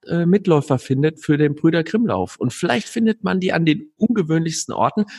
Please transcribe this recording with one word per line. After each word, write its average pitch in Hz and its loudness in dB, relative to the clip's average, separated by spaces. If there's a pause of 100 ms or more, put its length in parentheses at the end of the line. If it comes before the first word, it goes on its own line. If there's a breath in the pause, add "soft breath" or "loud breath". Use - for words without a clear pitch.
äh, 170 0
Mitläufer 175 2
findet 147 -2
für 151 2
den 147 2
Brüder 160 2
Grimm 226 -2
Lauf. 95 -2
Und 123 -4
vielleicht - -2
findet 220 -2
man 190 0
die 185 -2
an 170 0
den 156 0
ungewöhnlichsten 165 -2
Orten. 165 0 (140 loud breath)